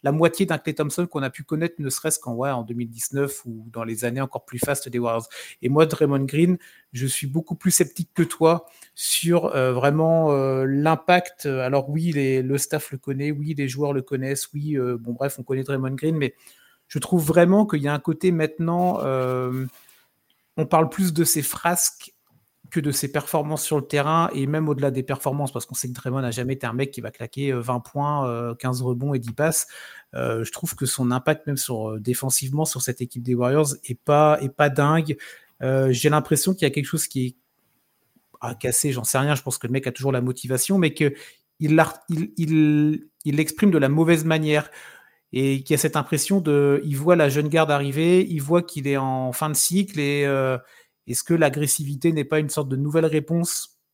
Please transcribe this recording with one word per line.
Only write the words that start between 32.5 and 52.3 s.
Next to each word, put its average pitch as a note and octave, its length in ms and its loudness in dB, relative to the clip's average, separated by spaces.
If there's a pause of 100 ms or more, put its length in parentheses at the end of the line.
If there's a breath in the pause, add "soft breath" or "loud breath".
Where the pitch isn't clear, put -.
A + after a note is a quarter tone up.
sur C3+ 180 -4
cette - 180 -4
équipe B2 220 -8
des B2 120 0
Warriors C3+ 400 2 (100)
est B2 140 -8
pas, D3+ 420 4
est C3+ 140 -4
pas D3 140 4
dingue. D3 480 2 (460 loud breath)
Euh, C3 280 2
j'ai B2+ 200 2
l'impression D3+ 420 2
qu'il F#3 100 -2
y D#3 40 2
a C3+ 40 4
quelque C#3+ 160 -4
chose - 200 -4
qui B2+ 200 -4
est, B2 100 -8 (1040)
ah, A#2 140 -8
cassé, B2+ 380 -2
j'en A#2+ 120 -4
sais - 140 0
rien, C#3+ 160 2
je C3 80 -4
pense - 160 -6
que - 80 -8
le A#2+ 60 -2
mec C3+ 140 -2
a B2 60 -4
toujours C3+ 200 -2
la B2+ 80 0
motivation, B2+ 580 0
mais E3 160 2
que C#3+ 180 2 (480 loud breath)
il D3+ 140 2
l'a, D#3 340 4
il, E3+ 280 -4
il, D3+ 720 2 (160)
il C#3+ 120 0
l'exprime D#3+ 340 4
de E3 80 4
la C3+ 100 4
mauvaise D#3+ 360 4
manière D#3 460 2 (640 loud breath)
et C3+ 320 0
qu'il - 80 0
y - 20 4
a C#3 40 2
cette D#3+ 180 0
impression D#3+ 440 0
de, C#3+ 440 4
il C#3+ 120 -2
voit E3 200 4
la D3+ 120 6
jeune D3 200 0
garde D#3 220 4
arriver, D3 600 4
il D#3 100 -2
voit E3 220 2
qu'il D3 240 -8
est C#3 100 0
en C3 360 -2
fin D3+ 180 -2
de C#3+ 60 -2
cycle F#3+ 420 0
et, C#3+ 260 0
euh, C3+ 320 2 (520 soft breath)
est-ce A#2+ 160 -4
que E3+ 100 0
l'agressivité D3 800 0
n'est D3 120 0
pas D3+ 140 0